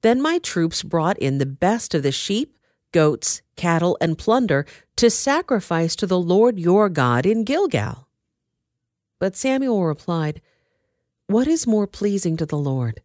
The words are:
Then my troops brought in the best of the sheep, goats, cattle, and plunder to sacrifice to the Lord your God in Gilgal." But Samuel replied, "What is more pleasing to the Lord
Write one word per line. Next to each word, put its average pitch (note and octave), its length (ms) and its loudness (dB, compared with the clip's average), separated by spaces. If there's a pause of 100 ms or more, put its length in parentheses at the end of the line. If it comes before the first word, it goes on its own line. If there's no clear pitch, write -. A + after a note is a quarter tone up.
Then B3 220 4
my E4 160 0
troops E3 440 -2
brought E3 360 -2
in C3+ 200 -2
the C#3 80 0
best F#3 480 -2
of D3 80 0
the C#3 100 0
sheep, G#3+ 440 -4 (360)
goats, D3+ 500 0 (140)
cattle, E3+ 440 0
and E3 160 0
plunder G#3 480 0 (320)
to A#3 140 4
sacrifice G#3+ 880 -2
to G3+ 100 -4
the F3+ 140 0
Lord G3 380 2
your F#3 300 4
God C3 380 2
in A3 180 2
Gilgal." A3 640 -2 (1080)
But F#3+ 180 -2
Samuel C4 480 0
replied, D#3 560 -4 (840)
"What A#3+ 220 2
is D#4+ 180 0
more G#3+ 200 2
pleasing G3 500 -2
to D#3+ 100 -4
the D3+ 120 -4
Lord C3 460 -4